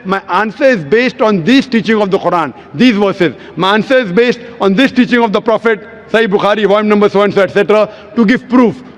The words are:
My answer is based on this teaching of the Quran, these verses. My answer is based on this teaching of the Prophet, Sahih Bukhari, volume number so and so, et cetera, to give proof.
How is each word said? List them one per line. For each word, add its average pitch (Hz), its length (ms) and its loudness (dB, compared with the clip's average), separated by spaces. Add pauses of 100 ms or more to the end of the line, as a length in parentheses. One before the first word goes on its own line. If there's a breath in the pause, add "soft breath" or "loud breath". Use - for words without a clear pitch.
My 190 240 -4
answer 202 340 -2
is 233 220 2
based 226 360 0
on 208 220 0
this 247 240 2
teaching 214 340 -2
of 196 100 -2
the 185 60 0
Quran, 170 360 -2 (200 loud breath)
these 226 220 2
verses. 185 400 -2 (220 loud breath)
My 190 160 0
answer 220 240 0
is 214 160 -2
based 233 260 0 (220 loud breath)
on 196 120 0
this 262 200 0
teaching 240 280 0
of 220 120 -2
the 208 80 0
Prophet, 220 400 -2 (260)
Sahih 226 200 0
Bukhari, 202 380 0
volume 208 220 2
number 208 220 2
so 196 140 0
and 208 100 0
so, 202 80 0
et 180 100 0
cetera, 202 380 0 (260 loud breath)
to 233 100 2
give 233 220 -2
proof. 233 340 0 (160)